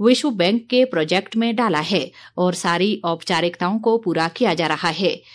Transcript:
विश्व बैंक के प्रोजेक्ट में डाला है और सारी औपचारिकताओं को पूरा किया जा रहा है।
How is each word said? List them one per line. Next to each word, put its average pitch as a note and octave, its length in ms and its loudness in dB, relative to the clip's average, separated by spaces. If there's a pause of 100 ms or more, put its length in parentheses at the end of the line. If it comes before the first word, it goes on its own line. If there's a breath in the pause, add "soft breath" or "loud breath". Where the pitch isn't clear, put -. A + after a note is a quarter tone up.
विश्व B3+ 300 4
बैंक G#3 380 0
के B3+ 160 4
प्रोजेक्ट F3 500 -2
में A3+ 200 0
डाला G#3 240 0
है E3+ 320 -2 (260 loud breath)
और F3+ 160 2
सारी F3+ 520 0
औपचारिकताओं F3 720 -2
को A3+ 180 2
पूरा E3 300 -2
किया F#3 260 0
जा D#3+ 140 -2
रहा D#3+ 220 -2
है। E3 320 -2 (140 loud breath)